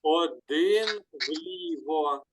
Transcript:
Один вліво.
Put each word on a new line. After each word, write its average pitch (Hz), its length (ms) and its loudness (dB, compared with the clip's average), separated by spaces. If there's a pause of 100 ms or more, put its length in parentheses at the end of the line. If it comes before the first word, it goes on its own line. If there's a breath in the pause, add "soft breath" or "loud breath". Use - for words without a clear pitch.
Один 175 1080 2
вліво. 156 1200 -4